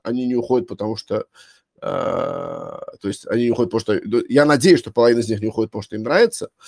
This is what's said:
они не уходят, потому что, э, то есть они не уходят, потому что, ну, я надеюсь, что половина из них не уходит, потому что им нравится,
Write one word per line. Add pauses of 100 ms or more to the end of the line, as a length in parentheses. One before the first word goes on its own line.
они
не
уходят,
потому
что, (560)
э,
то
есть
они
не
уходят,
потому
что,
ну,
я
надеюсь,
что
половина
из
них
не
уходит,
потому
что
им
нравится, (180)